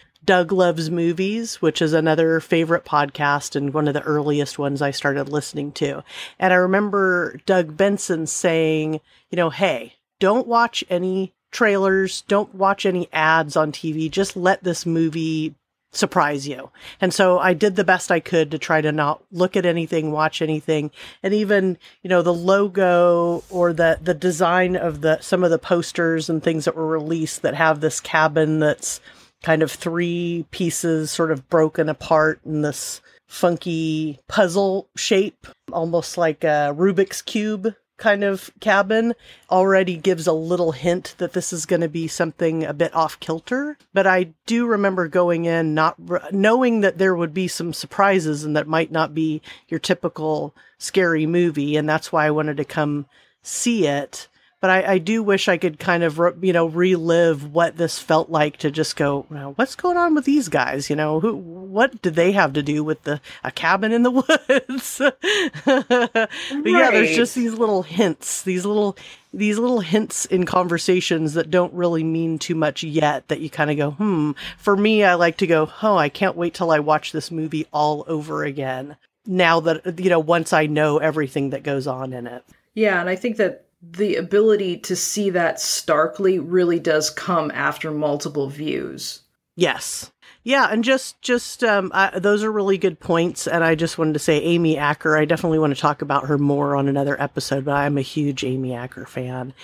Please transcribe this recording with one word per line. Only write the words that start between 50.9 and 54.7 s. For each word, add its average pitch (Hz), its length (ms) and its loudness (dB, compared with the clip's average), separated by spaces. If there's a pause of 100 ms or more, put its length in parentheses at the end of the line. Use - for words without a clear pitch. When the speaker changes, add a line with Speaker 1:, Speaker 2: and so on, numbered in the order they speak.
Speaker 1:
movie, 156 500 2
and 151 100 0
that's 156 240 -2
why 156 140 2
I 151 60 2
wanted 151 260 -2
to 147 80 -4
come 147 400 -4 (380)
see 226 420 -2
it. 143 420 -4 (340)
But 190 100 2